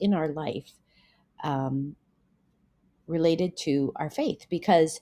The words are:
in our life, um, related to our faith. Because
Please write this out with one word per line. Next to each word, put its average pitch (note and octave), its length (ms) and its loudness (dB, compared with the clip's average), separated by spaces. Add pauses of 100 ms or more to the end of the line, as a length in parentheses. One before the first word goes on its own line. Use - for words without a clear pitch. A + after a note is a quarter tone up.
in G3+ 120 2
our D#3+ 160 0
life, D3 500 -8 (640)
um, C3+ 540 -4 (1080)
related E3 500 2
to C#3 400 0
our D3+ 140 -6
faith. - 400 -4
Because E3+ 520 2